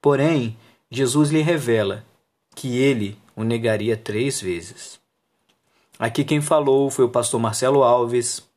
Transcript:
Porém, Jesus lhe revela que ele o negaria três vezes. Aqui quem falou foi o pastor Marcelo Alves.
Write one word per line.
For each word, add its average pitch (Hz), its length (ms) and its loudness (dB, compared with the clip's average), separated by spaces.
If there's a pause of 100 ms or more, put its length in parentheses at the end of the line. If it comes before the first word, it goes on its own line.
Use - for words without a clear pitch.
Porém, 139 560 2 (340)
Jesus 135 380 0
lhe 156 140 2
revela 117 600 0 (520)
que 123 240 -6
ele 117 400 0 (180)
o 110 80 -6
negaria 113 500 0
três 110 460 -4
vezes. - 580 -10 (1000)
Aqui 117 260 -2
quem 147 160 0
falou 139 480 2
foi 131 160 2
o 120 60 0
pastor 120 280 -2
Marcelo 127 440 2
Alves. 120 760 0